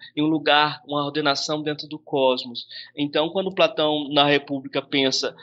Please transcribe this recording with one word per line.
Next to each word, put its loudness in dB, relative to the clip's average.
e -2
um 2
lugar, 2
uma -2
ordenação -2
dentro -6
do -12
cosmos. -2
Então, -2
quando -4
Platão, 0
na 6
República, 0
pensa -2